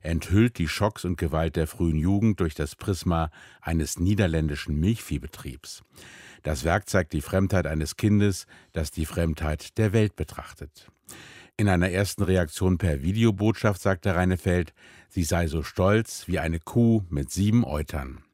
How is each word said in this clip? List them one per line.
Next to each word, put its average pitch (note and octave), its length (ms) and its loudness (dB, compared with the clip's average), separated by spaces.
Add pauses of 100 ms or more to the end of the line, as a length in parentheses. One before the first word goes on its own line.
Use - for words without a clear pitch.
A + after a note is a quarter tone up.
enthüllt F#2+ 560 2
die E2 100 -2
Schocks G#2 380 -2
und F2+ 100 -2
Gewalt D#2+ 400 -2
der D#2+ 120 0
frühen E2+ 280 0
Jugend G2 460 2
durch E2 120 0
das - 220 -6
Prisma E2 540 -2 (320)
eines D#2+ 360 -4
niederländischen D#2+ 800 0
Milchviehbetriebs. D2 1040 -4 (600)
Das D2+ 220 -2
Werk F2+ 240 0
zeigt F#2 240 0
die D2+ 80 -2
Fremdheit F#2+ 440 0
eines D2+ 300 -4
Kindes, G#2 500 2 (280)
das D#2+ 180 -4
die D#2+ 140 -4
Fremdheit D#2+ 720 -4
der G#2+ 160 2
Welt G#2+ 240 2
betrachtet. - 760 -12 (640)
In G#2 140 4
einer F2+ 220 4
ersten G2 320 0
Reaktion F#2 540 2
per D2+ 240 0
Videobotschaft G#2 800 2
sagte F#2+ 360 0
Reinefeld, F2+ 560 0 (340)
sie F#2 160 -2
sei E2+ 240 0
so D#2+ 160 -2
stolz G#2 640 0
wie F2 120 -2
eine E2 200 -2
Kuh A2+ 500 2
mit C#2+ 220 -4
sieben G#2+ 320 2
Eutern. C#2+ 580 -6 (120)